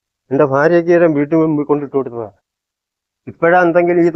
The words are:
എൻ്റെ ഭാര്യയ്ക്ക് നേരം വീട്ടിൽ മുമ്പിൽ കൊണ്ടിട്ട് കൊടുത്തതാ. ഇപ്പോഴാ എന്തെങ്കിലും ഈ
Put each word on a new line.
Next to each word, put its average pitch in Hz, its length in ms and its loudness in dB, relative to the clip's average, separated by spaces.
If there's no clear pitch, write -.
എൻ്റെ 139 140 0
ഭാര്യയ്ക്ക് 170 400 0
നേരം 170 240 2
വീട്ടിൽ 147 220 -2
മുമ്പിൽ 151 300 -2
കൊണ്ടിട്ട് 143 280 -4
കൊടുത്തതാ. 117 300 -8
ഇപ്പോഴാ 170 360 2
എന്തെങ്കിലും 175 400 2
ഈ 170 100 0